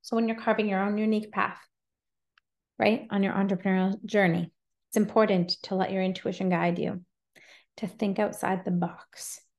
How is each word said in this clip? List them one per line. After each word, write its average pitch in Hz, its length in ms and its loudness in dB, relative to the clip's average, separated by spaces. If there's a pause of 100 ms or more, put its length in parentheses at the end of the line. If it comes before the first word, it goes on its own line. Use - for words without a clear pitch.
So - 140 -6
when 226 120 2
you're 226 120 -2
carving 220 300 2
your 190 120 0
own 208 160 0
unique 214 340 0
path, - 280 -2 (1200)
right, 220 300 2
on 196 140 0
your 196 100 0
entrepreneurial 190 720 0
journey, 175 460 2 (380)
it's - 80 -2
important 208 520 2 (140)
to 190 120 -6
let 190 160 0
your 190 100 -2
intuition 185 480 -2
guide 175 300 2
you, 180 220 -4 (760)
to 202 100 -6
think 196 320 -2
outside 190 440 -2
the 190 80 -2
box - 720 -4 (180)